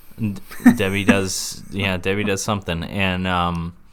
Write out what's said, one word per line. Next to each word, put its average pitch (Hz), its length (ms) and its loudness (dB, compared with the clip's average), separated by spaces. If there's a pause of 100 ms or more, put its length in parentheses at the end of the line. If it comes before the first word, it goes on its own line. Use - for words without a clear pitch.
(180)
And 104 220 -4 (360)
Debbie 98 280 0
does, 98 600 0
<laughs> - 40 -16
yeah, 95 260 -2
Debbie 95 280 -2
does 98 180 0
something. 98 420 -2
And, 92 420 -2
um, 87 480 0 (180)